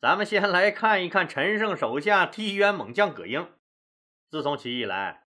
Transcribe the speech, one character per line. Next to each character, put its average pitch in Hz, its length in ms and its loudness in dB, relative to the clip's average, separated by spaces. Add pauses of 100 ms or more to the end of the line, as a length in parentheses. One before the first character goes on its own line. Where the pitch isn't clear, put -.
咱 143 160 4
们 202 100 -2
先 202 220 0
来 190 240 4
看 208 320 2
一 175 40 -6
看 180 200 0
陈 190 300 -2
胜 208 180 -2
手 131 240 -2
下 190 260 4
踢 214 280 -6
冤 202 200 4
猛 120 180 -10
将 190 220 0
葛 87 120 -14
英。 143 260 -6 (760)
自 156 120 -6
从 143 160 -2
起 123 180 -6
义 123 40 -4
以 117 40 -2
来 95 500 -6